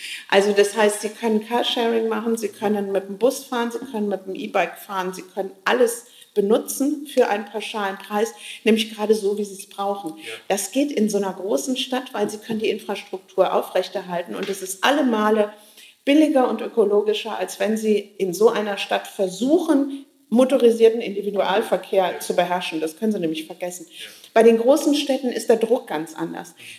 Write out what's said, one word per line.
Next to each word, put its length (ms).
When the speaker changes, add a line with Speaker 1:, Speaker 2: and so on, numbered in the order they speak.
Speaker 1:
Also 220
das 240
heißt, 260
sie 80
können 380
Carsharing 600
machen, 300
sie 120
können 420
mit 160
dem 100
Bus 280
fahren, 260
sie 80
können 300
mit 160
dem 100
E-Bike 420
fahren, 360
sie 80
können 300
alles 440
benutzen 760
für 200
einen 180
pauschalen 520
Preis, 360
nämlich 320
gerade 200
so, 220
wie 80
sie 100
es 140
brauchen. 480
Speaker 2:
Ja. 60
Speaker 1:
Das 240
geht 200
in 180
so 80
einer 160
großen 440
Stadt, 360
weil 160
sie 80
können 220
die 100
Infrastruktur 840
aufrechterhalten 840
und 140
es 120
ist 220
alle 200
Male 500
billiger 400
und 120
ökologischer, 760
als 220
wenn 180
Sie 220
in 340
so 160
einer 300
Stadt 260
versuchen, 1040
motorisierten 720
Individualverkehr 1120
Speaker 3:
Ja. 60
Speaker 1:
zu 160
beherrschen. 460
Das 160
können 140
Sie 80
nämlich 260
vergessen. 420
Speaker 3:
Ja. 200
Speaker 1:
Bei 80
den 160
großen 380
Städten 360
ist 180
der 80
Druck 280
ganz 300
anders. 340
Speaker 3:
Mhm. 40